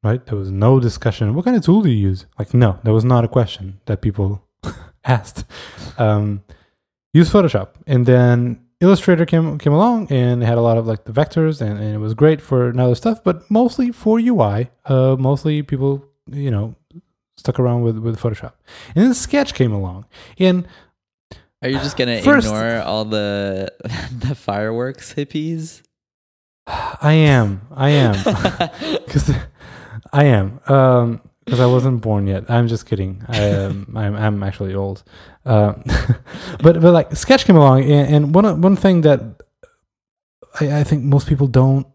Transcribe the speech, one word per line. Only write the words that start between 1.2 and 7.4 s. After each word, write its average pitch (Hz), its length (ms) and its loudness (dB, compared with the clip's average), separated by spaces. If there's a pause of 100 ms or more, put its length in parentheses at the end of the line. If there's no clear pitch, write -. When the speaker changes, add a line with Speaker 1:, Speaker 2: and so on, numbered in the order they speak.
Speaker 1:
"What 170 120 -4
kind 247 120 2
of 175 60 -2
tool 196 180 4
do 190 80 2
you 113 80 0 (120)
use?" 95 160 -6 (120)
Like, - 160 -10
no, 117 300 4
that 110 100 2
was 110 120 2
not 123 180 2
a 113 40 -2
question 98 580 -4
that 104 160 -6
people 101 420 -4 (200)
<laughs> - 400 -18
asked. - 420 -4 (520)
Um, 104 460 0 (720)
use 160 160 6
Photoshop. 156 400 2 (180)